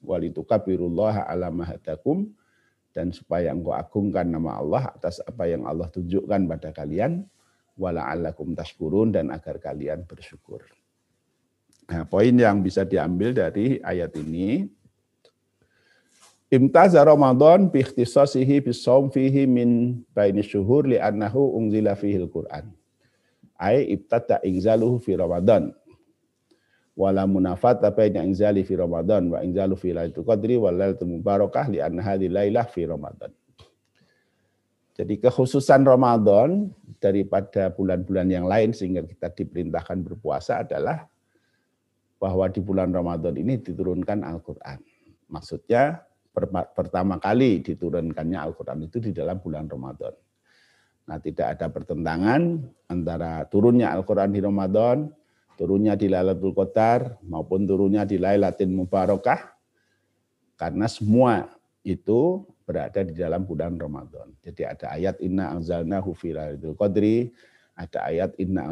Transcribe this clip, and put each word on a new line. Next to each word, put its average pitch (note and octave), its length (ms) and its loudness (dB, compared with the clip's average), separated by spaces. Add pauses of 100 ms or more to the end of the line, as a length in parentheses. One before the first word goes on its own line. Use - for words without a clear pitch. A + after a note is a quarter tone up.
Walitukabbirullaha F2+ 1200 -2
ala F2 240 -6
ma E2+ 160 -6
hadakum, C#3 640 -6 (640)
dan E2+ 160 -6
supaya E2+ 480 -4
engkau F2 160 -6
agungkan F#2+ 560 -4
nama D#2+ 320 -4
Allah D#2+ 320 -4
atas - 320 -8
apa F2+ 240 -6
yang E2 160 -4
Allah D#2+ 240 -6
tunjukkan F#2+ 640 -2
pada D#2 240 -10
kalian. G#2+ 480 -4 (560)
Wala'allakum E2 720 -6
tashkurun, E2 560 -2
dan E2+ 240 -2
agar D#2 240 -12
kalian D2 480 -8
bersyukur. - 640 -20 (1200)
Nah, E2 160 -6
poin A2 320 4
yang G#2 240 6
bisa F#2+ 240 0
diambil F2+ 480 -2
dari A2 480 -2
ayat F2 400 -6
ini, F#2+ 480 -4 (1800)
imtaza E3 480 8
Ramadan D3+ 720 8
bi C#3 80 4
ikhtisasihi C3+ 800 2
bis B2 240 -4
shaum C3+ 240 6
fihi C3+ 400 2
min A#2+ 640 2
baini G2+ 320 2
syuhur A2+ 400 2
li B2 160 2
annahu G#2+ 560 0
unzila G#2+ 400 0
fihil G2 320 -2
Qur'an. D#2 480 -10 (840)
Ai A#2 320 2
ibtada A2 560 0
inzaluhu A2 560 2
fi - 160 -2
Ramadan. F2 560 2 (1200)
Wala F#2+ 320 2
munafata G2 640 2
baina G#2 320 2
inzali G2 400 2
fi F#2 160 -4
Ramadan F2 560 0
wa - 80 -4
inzalu F#2+ 320 -2
fi F2+ 160 -6
Lailatul E2 320 -6
Qadri A2 320 0
wa G#2+ 160 2
Lailatul F2+ 400 -2
Mubarakah G2+ 560 0
li F2+ 160 -4
anna E2+ 240 -4
hadhihi F#2+ 240 -2
lailah G2+ 400 0
fi E2+ 160 -6
Ramadan. D2 480 -10 (1600)
Jadi - 240 -4
kekhususan C3+ 640 4
Ramadan B2+ 880 6 (320)
daripada G2 720 0
bulan-bulan F#2 560 -2
yang F2+ 160 -2
lain A2 240 2
sehingga F#2 320 -4
kita - 320 -10
diperintahkan F2 720 -6
berpuasa A2 560 -6
adalah D3+ 480 -6 (1080)
bahwa F#2+ 320 0
di F#2+ 120 -6
bulan F#2 320 -2
Ramadan E2+ 440 -4
ini A#2 200 -2
diturunkan F2+ 680 -6
Al-Quran. F2 560 -14 (480)
Maksudnya A#2 720 -2 (280)
perma-, F#2 360 -4
pertama F#2 520 -4
kali A2 440 2
diturunkannya E2 760 -6
Al-Quran D#2 480 -8
itu A#2 120 -8
di A2+ 120 -6
dalam E2+ 280 -6
bulan D#2 280 -10
Ramadan. C2 480 -12 (920)
Nah, D#2+ 140 -12
tidak D2+ 340 -4
ada D#2+ 160 -6
pertentangan G2 840 -2 (320)
antara E2 580 -6
turunnya A2 480 4
Al-Quran G2 320 0
di G2+ 160 -2
Ramadan, G#2+ 640 2 (480)
turunnya G2+ 400 0
di G2+ 80 -2
Lailatul F#2 480 0
Qadar, A2+ 720 0
maupun E2+ 400 -4
turunnya G2 400 2
di G2 160 -2
Lailatul F#2+ 480 2
Mubarakah, F#2+ 720 0 (1200)
karena E2+ 240 -2
semua A2+ 640 2 (320)
itu C3+ 640 -2 (240)
berada D#2+ 320 -6
di E2+ 160 -6
dalam F2 320 -4
bulan E2 320 -6
Ramadan. C#2+ 640 -14
Jadi - 240 -10
ada - 240 -12
ayat F2+ 320 -2
inna F#2 320 -2
anzalnahu F2 560 -4
fi D#2+ 240 -8
Lailatul D2+ 400 -10
Qadri, G#2+ 560 0 (400)
ada - 320 -10
ayat E2 320 -4
inna F2+ 360 -4